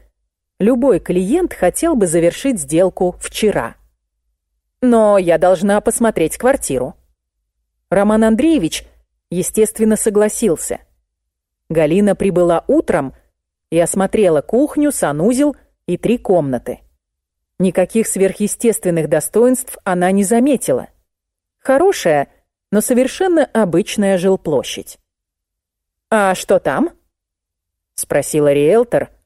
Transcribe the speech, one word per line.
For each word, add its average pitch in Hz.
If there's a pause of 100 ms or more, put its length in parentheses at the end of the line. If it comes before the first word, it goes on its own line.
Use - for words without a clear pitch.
(600)
любой 233
клиент 196
хотел 311
бы 202
завершить 170
сделку 175
вчера. 165 (1040)
«Но 220
я 170
должна 185
посмотреть 220
квартиру». 170 (960)
Роман 214
Андреевич, 226 (420)
естественно, 214
согласился. 208 (880)
Галина 175
прибыла 175
утром 185 (560)
и 165
осмотрела 170
кухню, 294
санузел 233 (320)
и 175
три -
комнаты. 139 (800)
Никаких 190
сверхъестественных 190
достоинств 214
она 180
не 196
заметила. 233 (680)
Хорошая, 262 (420)
но 208
совершенно 269
обычная 196
жилплощадь. 170 (1120)
«А 196
что 185
там?» 180 (1040)
спросила 147
риэлтор, 160 (160)